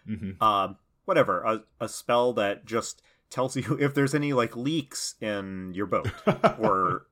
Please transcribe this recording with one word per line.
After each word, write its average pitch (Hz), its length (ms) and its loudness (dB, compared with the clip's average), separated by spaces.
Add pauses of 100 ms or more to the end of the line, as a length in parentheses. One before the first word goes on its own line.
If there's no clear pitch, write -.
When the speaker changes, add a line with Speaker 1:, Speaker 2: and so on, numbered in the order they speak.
Speaker 1:
Mm-hmm. 95 340 -8
Speaker 2:
um, 98 340 2 (280)
whatever, 120 380 4
a, 110 220 0 (160)
a 110 80 -4
spell 120 460 2
that 101 300 0
just - 380 -4 (260)
tells 127 280 -4
you 135 200 -2
<laughs> 147 40 -2
if 139 140 0
there's 139 200 2
any, 147 180 0
like, 120 240 0
leaks 143 640 -4
in 95 540 -6
your 98 120 -4
boat 98 320 0
Speaker 1:
<laughs> - 420 2
Speaker 2:
or 95 520 2